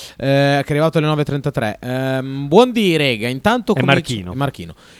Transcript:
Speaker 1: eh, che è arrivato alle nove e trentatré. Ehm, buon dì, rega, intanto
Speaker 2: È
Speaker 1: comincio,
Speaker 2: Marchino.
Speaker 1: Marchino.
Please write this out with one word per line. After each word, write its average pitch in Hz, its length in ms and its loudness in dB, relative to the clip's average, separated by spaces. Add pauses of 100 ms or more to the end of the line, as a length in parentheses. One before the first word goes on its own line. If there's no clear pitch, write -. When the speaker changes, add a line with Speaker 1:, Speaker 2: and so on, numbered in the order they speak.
(160)
Speaker 1:
eh, 139 480 2
che - 20 -
è - 60 -6
arrivato 156 260 0
alle 151 80 2
nove 151 160 0
e - 20 -2
trentatré. 135 560 -4
Ehm, 131 680 -4
buon 240 240 6
dì, 202 240 2
rega, 120 320 0
intanto 208 480 0
Speaker 2:
È - 20 2
Speaker 1:
comincio, 131 160 4
Speaker 2:
Marchino. 95 400 -4
Speaker 1:
Marchino. 127 400 -6 (260)